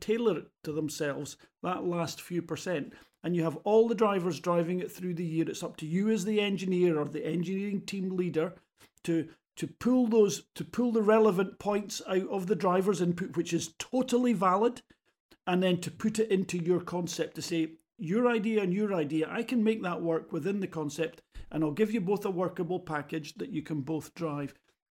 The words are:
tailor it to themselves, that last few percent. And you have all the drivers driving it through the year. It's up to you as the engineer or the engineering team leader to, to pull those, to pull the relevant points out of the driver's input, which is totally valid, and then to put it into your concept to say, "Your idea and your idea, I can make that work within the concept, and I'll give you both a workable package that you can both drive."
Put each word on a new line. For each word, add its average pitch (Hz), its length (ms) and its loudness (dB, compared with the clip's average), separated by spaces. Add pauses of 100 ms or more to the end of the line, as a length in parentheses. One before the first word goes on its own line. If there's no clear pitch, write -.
tailor 220 380 2
it - 80 -10 (160)
to 156 100 -6
themselves, 143 640 -4 (260)
that 180 220 -4
last 170 380 -2
few 175 180 -4
percent. 165 540 -4 (280)
And 175 140 0
you 170 80 2
have 156 120 0
all 226 320 6
the 226 60 0
drivers 185 460 2
driving 175 400 2
it - 100 -6
through 180 240 -6
the 170 100 -4
year. 160 240 0
It's 160 140 -8
up - 160 -8
to 160 80 -8
you 185 220 2
as 220 160 2
the 214 160 2
engineer 185 580 2
or 147 60 0
the 147 220 -6
engineering 190 560 -2
team 190 340 -4
leader 175 380 0 (500)
to, 165 240 0 (280)
to - 100 -6
pull 254 400 2
those, 214 380 4 (100)
to 151 100 -8
pull 240 280 0
the 220 100 4
relevant 208 560 4
points 202 500 -4
out 190 200 0
of 190 180 -2
the 202 100 2
driver's 180 460 2
input, 175 340 0
which - 160 -2
is 165 260 -2
totally 254 540 0
valid, 196 480 2 (640)
and 180 160 2
then 180 200 2
to - 80 -8
put 214 280 -2
it 220 120 0
into 190 280 0
your 175 220 2
concept 170 560 -6
to 156 60 -8
say, 160 300 -2 (260)
"Your 214 300 2
idea 220 340 2
and 180 100 0
your 202 220 0
idea, 156 360 0
I 214 120 -4
can 233 200 0
make 220 200 2
that 175 200 -4
work 160 300 -2
within 190 280 -2
the 185 60 -2
concept, 156 560 -6 (280)
and 160 120 -2
I'll 151 80 2
give 208 220 2
you 226 80 0
both 196 240 0
a 208 60 -2
workable 180 500 -2
package 151 540 -6
that - 160 -8
you 156 120 -4
can 151 200 -4
both 147 320 -6
drive." 143 400 -6 (360)